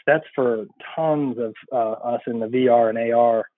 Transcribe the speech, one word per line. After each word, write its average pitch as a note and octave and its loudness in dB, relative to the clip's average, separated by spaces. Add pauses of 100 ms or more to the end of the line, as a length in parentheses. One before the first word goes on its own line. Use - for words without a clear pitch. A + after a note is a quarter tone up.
That's D#3 2
for A#2 -2 (300)
tons D3+ -2
of, A2+ -6 (180)
uh, A2+ -2 (140)
us A#2 -6
in A#2 -6
the A2+ -4
V B2+ 2
R A#2 6
and A2 -4
A A#2 -2
R, A#2 4 (120)